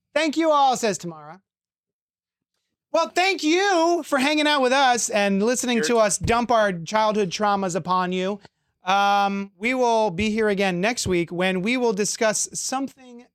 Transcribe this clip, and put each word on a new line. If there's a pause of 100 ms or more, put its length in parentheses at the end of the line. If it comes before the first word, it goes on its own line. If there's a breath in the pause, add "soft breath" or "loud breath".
(140)
Thank
you
all,
says
Tamara. (1500)
Well,
thank
you
for
hanging
out
with
us
and
listening
to
us
dump
our
childhood
traumas
upon
you. (440 soft breath)
Um,
we
will
be
here
again
next
week
when
we
will
discuss
something